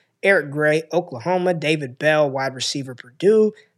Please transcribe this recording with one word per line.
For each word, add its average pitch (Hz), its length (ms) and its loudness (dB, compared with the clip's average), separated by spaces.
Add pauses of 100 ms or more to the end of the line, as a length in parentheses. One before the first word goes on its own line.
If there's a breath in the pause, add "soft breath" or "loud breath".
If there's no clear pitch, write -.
(220 soft breath)
Eric 165 300 2
Gray, 151 400 0
Oklahoma, 175 600 -2
David 147 440 -4
Bell, 151 320 2
wide 131 240 -4
receiver, 127 400 -8
Purdue, 214 600 2 (240 soft breath)